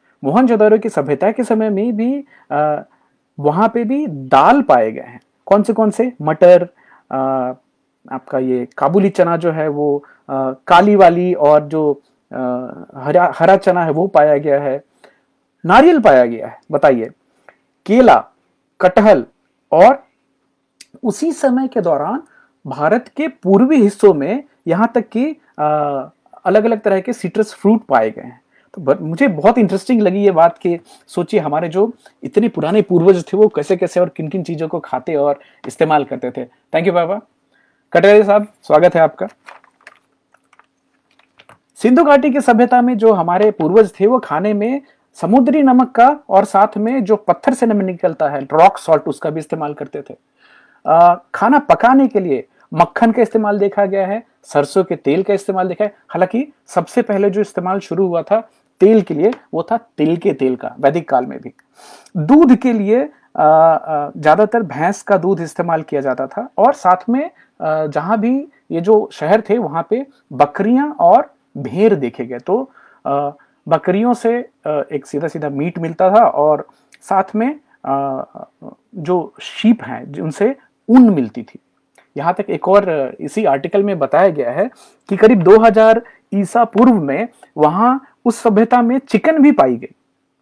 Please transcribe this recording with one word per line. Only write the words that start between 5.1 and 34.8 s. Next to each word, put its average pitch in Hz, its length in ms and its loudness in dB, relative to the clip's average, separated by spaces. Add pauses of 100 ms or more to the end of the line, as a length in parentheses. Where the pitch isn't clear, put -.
कौन 202 160 2
से, 226 100 -2
कौन 214 180 0
से? 247 220 -4 (100)
मटर, 175 400 4 (480)
अ, 131 60 -6 (960)
आपका 131 260 -8
ये 127 300 -4 (100)
काबुली 185 300 0
चना 175 280 0
जो 165 140 -4
है 156 180 -4
वो, 143 360 -4 (260)
अ, 135 220 -4 (140)
काली 202 300 4
वाली 180 380 4
और 151 260 4
जो, 147 420 -4 (300)
अ, - 60 -12 (560)
हरा, 151 400 0
हरा 185 220 4
चना 180 280 0
है 160 60 -2
वो 160 160 -2
पाया 151 320 2
गया 143 220 -2
है। 143 240 -6 (800)
नारियल 285 320 6
पाया 139 280 4
गया 113 200 -8
है, - 140 -20 (120)
बताइए, 131 380 0 (760)
केला, 202 380 4 (560)
कटहल 185 440 4 (480)
और 208 320 4 (1000)
उसी 285 300 -4
समय 262 360 -2
के 247 120 -6
दौरान 170 420 -4 (440)
भारत 151 500 -2
के 294 120 -4
पूर्वी 254 480 2
हिस्सों 202 380 4
में 185 300 -6 (220)
यहाँ 208 280 0
तक 240 140 -4
कि, 277 280 -4 (220)
अ, 151 60 -2 (800)
अलग-अलग 214 360 0
तरह 196 200 -2
के 240 120 -6
सिट्रस 208 420 -6
फ्रूट 220 300 0
पाए 113 260 0
गए - 120 -14
हैं। - 180 -20 (340)
तो 180 80 -16
ब-, 147 200 -2
मुझे 170 260 -2
बहुत 190 300 0
इंटरेस्टिंग 208 440 0
लगी 190 160 0
ये 202 120 2
बात 170 280 2
कि 170 200 -4 (280)
सोचिए 175 340 -4
हमारे 156 280 -4
जो 202 240 -2 (300)
इतने - 260 -2
पुराने 190 340 0
पूर्वज 175 420 2
थे - 120 -8
वो 214 120 4
कैसे-कैसे 180 520 -4
और 180 80 0
किन-किन 170 340 -8
चीज़ों 160 260 -8
को 160 120 -8